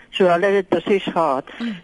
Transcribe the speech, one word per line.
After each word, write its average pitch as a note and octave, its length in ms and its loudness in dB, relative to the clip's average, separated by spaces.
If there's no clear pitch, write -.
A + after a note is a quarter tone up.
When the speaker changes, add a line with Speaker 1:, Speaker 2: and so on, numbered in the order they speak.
Speaker 1:
so - 180 0
hulle F3 180 2
het G3 240 0
dit - 0 -
presies F#3+ 340 0
gehad. D3 400 -2
Speaker 2:
Mm. A3+ 240 -6